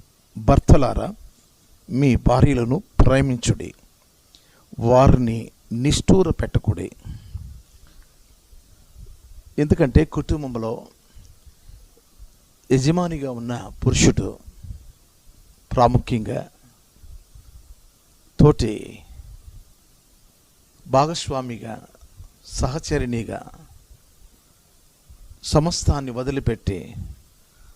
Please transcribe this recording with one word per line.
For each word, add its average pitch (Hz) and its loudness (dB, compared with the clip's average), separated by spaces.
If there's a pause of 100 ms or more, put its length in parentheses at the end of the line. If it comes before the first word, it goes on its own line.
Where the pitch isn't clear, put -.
(380)
"భర్తలారా, 131 4 (760)
మీ 131 2
భార్యలను 131 0 (220)
ప్రేమించుడి, 123 0 (1040)
వారిని 117 4 (220)
నిష్ఠూర 151 2
పెట్టకుడి." - -4 (2750)
ఎందుకంటే 151 4
కుటుంబంలో 127 -6 (1900)
యజమానిగా 151 0
ఉన్న 117 -8 (160)
పురుషుడు - 2 (1300)
ప్రాముఖ్యంగా, 120 0 (1900)
తోటి 123 2 (1800)
భాగస్వామిగా, 127 -4 (600)
సహచరిణిగా, 127 -4 (2000)
సమస్తాన్ని 151 0
వదిలిపెట్టి, 117 -6 (800)